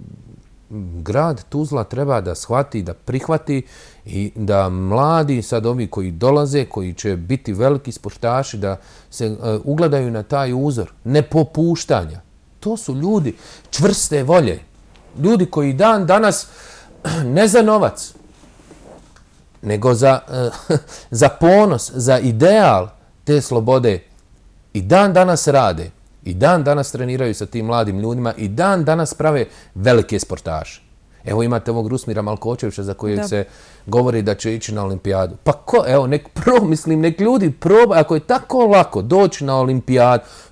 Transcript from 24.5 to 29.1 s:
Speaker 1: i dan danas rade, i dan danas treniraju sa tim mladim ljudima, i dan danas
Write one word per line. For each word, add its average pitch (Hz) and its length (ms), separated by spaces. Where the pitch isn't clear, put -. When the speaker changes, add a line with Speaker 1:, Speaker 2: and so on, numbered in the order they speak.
Speaker 1:
i 101 80
dan 180 320
danas 180 340
rade, 95 440
i 90 100
dan 147 300
danas 143 280
treniraju 127 420
sa 104 120
tim 110 200
mladim 110 340
ljudima, 117 340
i 107 140
dan 170 360
danas 156 300